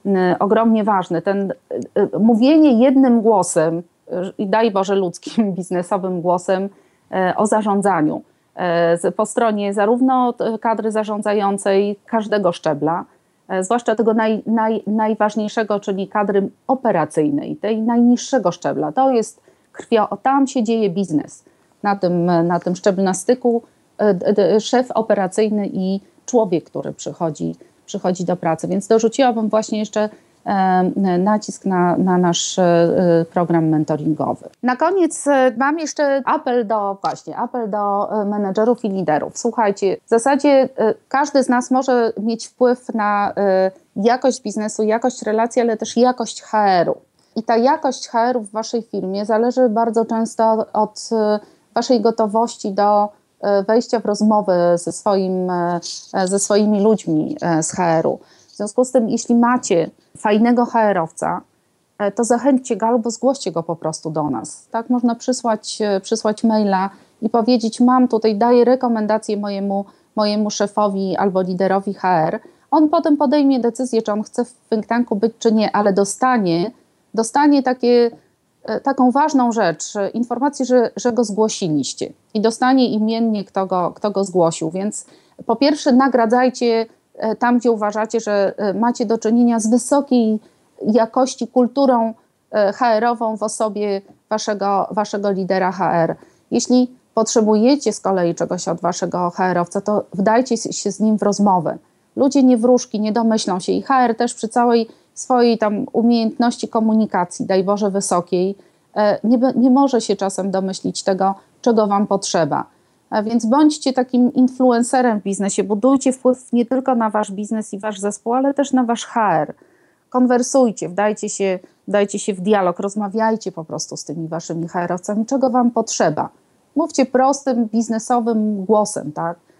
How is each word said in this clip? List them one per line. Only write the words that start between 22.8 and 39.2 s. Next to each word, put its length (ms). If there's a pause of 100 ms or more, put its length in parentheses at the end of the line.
na 100
styku, 480 (360)
e, 160
d-, 180
d-, 280
szef 300
operacyjny 840
i 280 (260)
człowiek, 380
który 280
przychodzi, 640 (320)
przychodzi 380
do 120
pracy. 320
Więc 180
dorzuciłabym 600
właśnie 300
jeszcze, 300 (380)
e, 720
nacisk 460
na, 320
na 220
nasz, 400
e, 720
program 360
mentoringowy. 800 (140)
Na 140
koniec, 500
e, 300
mam 220
jeszcze 460
apel 420
do, 360
właśnie, 340
apel 340
do, 500
e, 40
menedżerów 600
i 40
liderów. 500